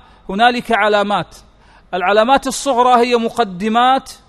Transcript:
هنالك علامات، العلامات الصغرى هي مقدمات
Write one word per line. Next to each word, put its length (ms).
هنالك 440
علامات، 640
العلامات 520
الصغرى 600
هي 100
مقدمات 960